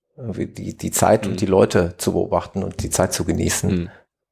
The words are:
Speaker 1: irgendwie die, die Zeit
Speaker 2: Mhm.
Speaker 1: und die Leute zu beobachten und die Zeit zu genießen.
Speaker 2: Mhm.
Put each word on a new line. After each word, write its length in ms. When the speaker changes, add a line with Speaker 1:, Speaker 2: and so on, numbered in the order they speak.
Speaker 1:
irgendwie 300
die, 320
die 120
Zeit 360
Speaker 2:
Mhm. 60
Speaker 1:
und 100
die 40
Leute 520
zu 140
beobachten 500
und 200
die 60
Zeit 240
zu 140
genießen. 440
Speaker 2:
Mhm. 200